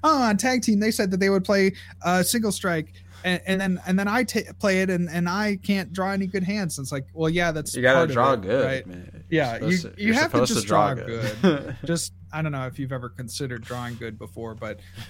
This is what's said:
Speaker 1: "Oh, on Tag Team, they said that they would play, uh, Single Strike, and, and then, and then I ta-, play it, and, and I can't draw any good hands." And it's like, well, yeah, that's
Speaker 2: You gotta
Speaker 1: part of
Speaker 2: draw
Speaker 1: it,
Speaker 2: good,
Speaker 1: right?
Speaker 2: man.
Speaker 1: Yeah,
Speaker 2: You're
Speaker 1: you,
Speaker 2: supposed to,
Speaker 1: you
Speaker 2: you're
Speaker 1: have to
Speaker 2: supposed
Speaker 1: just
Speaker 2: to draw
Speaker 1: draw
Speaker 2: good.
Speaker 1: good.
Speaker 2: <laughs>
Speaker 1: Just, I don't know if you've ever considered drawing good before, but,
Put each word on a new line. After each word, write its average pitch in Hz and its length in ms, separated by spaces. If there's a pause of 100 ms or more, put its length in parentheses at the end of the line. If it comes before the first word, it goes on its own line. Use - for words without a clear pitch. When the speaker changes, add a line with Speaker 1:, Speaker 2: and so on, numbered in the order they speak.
Speaker 1:
"Oh, 302 200
on 214 140
Tag 254 260
Team, 208 180
they 214 100
said 208 220
that 185 80
they 196 100
would 190 140
play, 196 300 (300)
uh, 180 200
Single 220 260
Strike, 170 420 (300)
and, 175 240
and 190 140
then, 185 260
and 185 100
then 202 120
I 240 160
ta-, - 340
play 190 240
it, 190 80
and, 175 180
and 175 200
I 202 340
can't 196 300
draw 185 180
any 196 160
good 190 160
hands." 190 340
And 139 100
it's - 60
like, 135 220
well, 160 160
yeah, 170 220
that's 151 240
Speaker 2:
You 127 60
gotta 131 180
Speaker 1:
part 123 100
of 131 40
Speaker 2:
draw 127 180
Speaker 1:
it, 120 100
Speaker 2:
good, 120 240
Speaker 1:
right? 131 220
Speaker 2:
man. 90 420
Speaker 1:
Yeah, 131 300
Speaker 2:
You're 135 100
Speaker 1:
you, 185 60
Speaker 2:
supposed 160 200
to, 202 60
Speaker 1:
you 202 60
Speaker 2:
you're 226 80
Speaker 1:
have 302 80
to 330 140
Speaker 2:
supposed 240 160
Speaker 1:
just - 80
Speaker 2:
to 196 60
draw 104 260
Speaker 1:
draw - 120
Speaker 2:
good. 113 340
Speaker 1:
good. 147 400
Speaker 2:
<laughs> - 40
Speaker 1:
Just, - 300 (180)
I 156 100
don't 156 100
know 131 140
if 123 140
you've 131 120
ever 123 160
considered 123 540
drawing 120 320
good 113 240
before, 113 380
but, 107 240 (300)